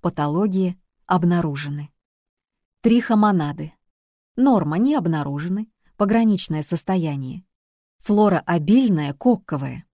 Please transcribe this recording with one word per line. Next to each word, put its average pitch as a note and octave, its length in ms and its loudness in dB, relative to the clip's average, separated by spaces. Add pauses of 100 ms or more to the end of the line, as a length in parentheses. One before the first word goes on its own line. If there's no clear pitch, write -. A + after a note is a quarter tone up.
Патологии F3+ 760 -2 (280)
обнаружены. D3+ 840 -2 (920)
Трихомонады. G#3 880 2 (640)
Норма. F#3+ 420 2
Не C4+ 160 2
обнаружены. E3 760 -4 (280)
Пограничное G#3 680 0
состояние. D#3+ 800 -4 (560)
Флора G#3 440 2
обильная, E3+ 720 2
кокковая. C#3 800 -2